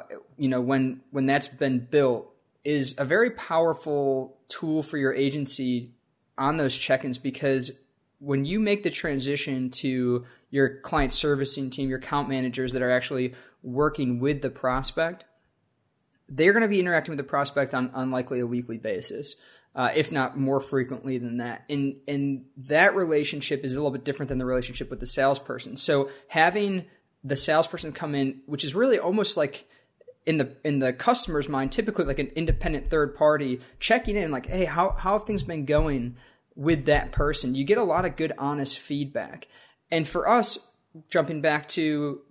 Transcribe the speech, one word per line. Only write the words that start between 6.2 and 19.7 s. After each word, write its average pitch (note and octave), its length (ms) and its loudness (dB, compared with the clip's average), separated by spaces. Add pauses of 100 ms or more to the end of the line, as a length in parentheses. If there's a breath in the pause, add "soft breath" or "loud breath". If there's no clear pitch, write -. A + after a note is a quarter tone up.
on C#3+ 200 0
those C3+ 200 0
check-ins, C#3+ 400 0
because C3+ 540 -2 (480)
when C#3 240 0
you F3+ 160 -2
make G3+ 240 2
the F3 60 0
transition C#3 800 -2
to B2 560 0 (240 loud breath)
your C3+ 320 2
client C#3+ 320 0
servicing C#3 560 0
team, C3+ 180 -4
your C3 120 -2
account C#3+ 280 -2
managers C3 460 -2
that B2+ 80 -2
are B2+ 100 2
actually B2+ 420 0 (300 loud breath)
working C3 560 0
with C#3 220 0
the C3 80 -2
prospect, C3+ 760 -2 (1000)
they're D#3 260 4
gonna A3+ 140 4
be G3+ 120 2
interacting E3+ 320 2
with D3 60 -4
the C#3+ 60 -4
prospect C#3 500 0
on, B2+ 200 -2
on C3 180 -4
likely B2+ 280 -2
a B2 80 0
weekly A#2+ 300 -4
basis, - 580 -6 (400 soft breath)